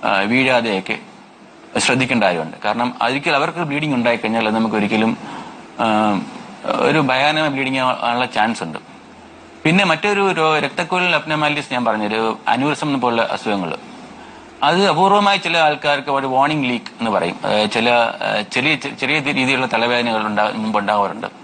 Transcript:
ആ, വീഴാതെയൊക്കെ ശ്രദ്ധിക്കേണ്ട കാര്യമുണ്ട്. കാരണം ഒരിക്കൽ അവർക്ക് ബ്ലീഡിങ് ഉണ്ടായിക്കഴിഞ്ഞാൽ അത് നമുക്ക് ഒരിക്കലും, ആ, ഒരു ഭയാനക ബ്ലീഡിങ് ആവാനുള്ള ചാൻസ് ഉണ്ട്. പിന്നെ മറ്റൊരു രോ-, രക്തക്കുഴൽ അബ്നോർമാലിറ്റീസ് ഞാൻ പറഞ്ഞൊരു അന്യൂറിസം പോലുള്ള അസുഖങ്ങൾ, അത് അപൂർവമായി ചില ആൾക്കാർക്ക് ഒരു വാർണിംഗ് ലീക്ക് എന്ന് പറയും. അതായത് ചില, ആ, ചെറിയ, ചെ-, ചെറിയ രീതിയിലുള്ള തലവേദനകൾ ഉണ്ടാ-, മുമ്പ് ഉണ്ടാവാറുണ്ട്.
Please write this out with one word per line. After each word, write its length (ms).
ആ, 160
വീഴാതെയൊക്കെ 760
ശ്രദ്ധിക്കേണ്ട 460
കാര്യമുണ്ട്. 420
കാരണം 360
ഒരിക്കൽ 340
അവർക്ക് 220
ബ്ലീഡിങ് 380
ഉണ്ടായിക്കഴിഞ്ഞാൽ 520
അത് 80
നമുക്ക് 200
ഒരിക്കലും, 420
ആ, 420
ഒരു 340
ഭയാനക 480
ബ്ലീഡിങ് 300
ആവാനുള്ള 480
ചാൻസ് 380
ഉണ്ട്. 160
പിന്നെ 220
മറ്റൊരു 460
രോ-, 280
രക്തക്കുഴൽ 560
അബ്നോർമാലിറ്റീസ് 580
ഞാൻ 120
പറഞ്ഞൊരു 520
അന്യൂറിസം 540
പോലുള്ള 200
അസുഖങ്ങൾ, 560
അത് 240
അപൂർവമായി 500
ചില 200
ആൾക്കാർക്ക് 540
ഒരു 160
വാർണിംഗ് 420
ലീക്ക് 160
എന്ന് 120
പറയും. 320
അതായത് 260
ചില, 200
ആ, 520
ചെറിയ, 340
ചെ-, 180
ചെറിയ 260
രീതിയിലുള്ള 540
തലവേദനകൾ 540
ഉണ്ടാ-, 260
മുമ്പ് 260
ഉണ്ടാവാറുണ്ട്. 480